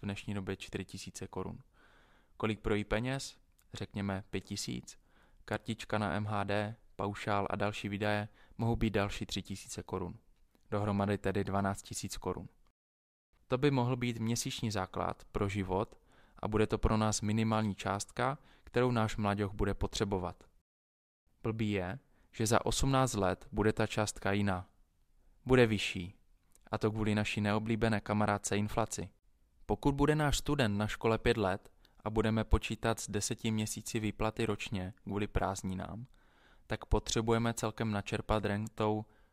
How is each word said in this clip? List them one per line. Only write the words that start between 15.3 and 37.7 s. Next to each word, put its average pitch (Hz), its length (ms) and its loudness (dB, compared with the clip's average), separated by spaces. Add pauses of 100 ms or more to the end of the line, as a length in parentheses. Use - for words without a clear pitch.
pro 101 180 0
život 95 520 -2 (380)
a - 80 -4
bude 107 200 4
to 117 100 0
pro 110 200 4
nás 107 240 2
minimální 107 540 2
částka, 120 640 -2 (260)
kterou 123 280 2
náš 110 260 2
mlaďoch 101 360 0
bude 101 200 2
potřebovat. 98 680 -2 (1000)
Blbý 113 280 -2
je, 98 280 -2 (320)
že 113 160 0
za 110 180 4
osmnáct 135 480 2
let 92 380 0
bude 104 220 4
ta 107 140 0
částka - 440 -2
jiná. 98 380 0 (760)
Bude 127 220 8
vyšší. 95 500 -2 (540)
A 107 60 -2
to 110 140 2
kvůli 107 240 2
naší 107 260 0
neoblíbené 110 600 0
kamarádce 104 560 0
inflaci. 104 520 -2 (560)
Pokud 139 300 0
bude 143 200 4
náš 151 220 2
student 123 400 0
na 107 100 0
škole 110 300 2
pět 117 200 2
let 98 340 0 (320)
a 107 60 -6
budeme 110 340 2
počítat 113 560 2
s - 100 -8
deseti 104 420 -2
měsíci 107 480 -4
výplaty 107 460 -2
ročně 98 480 -4 (100)
kvůli 101 240 -2
prázdninám, 95 800 -4 (600)
tak - 180 -6
potřebujeme 117 680 2
celkem 110 380 -2